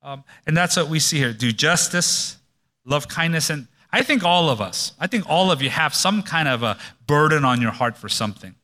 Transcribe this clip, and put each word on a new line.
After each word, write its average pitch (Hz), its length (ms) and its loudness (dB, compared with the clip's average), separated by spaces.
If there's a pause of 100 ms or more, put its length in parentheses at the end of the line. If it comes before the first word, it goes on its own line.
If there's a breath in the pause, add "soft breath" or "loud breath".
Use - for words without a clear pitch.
Um, 139 200 -14 (240 loud breath)
and 156 100 2
that's 175 200 2
what 160 120 0
we 156 120 0
see 151 180 0
here. 127 140 2
Do 117 180 -2
justice, 170 840 0 (480)
love 143 240 -2
kindness. 165 420 -2
And 147 160 -8 (240 soft breath)
I 233 120 0
think 269 200 0
all 175 260 4
of 120 120 0
us, - 400 -6
I 165 60 -4
think 196 220 -4
all 185 220 2
of 147 100 2
you 135 100 -2
have 156 240 0
some 202 280 0
kind 160 240 -2
of 123 160 0
a 107 160 -2 (280 loud breath)
burden 151 380 4
on 123 160 2
your 113 120 0
heart 117 240 -2
for 107 120 -14
something. 101 560 -6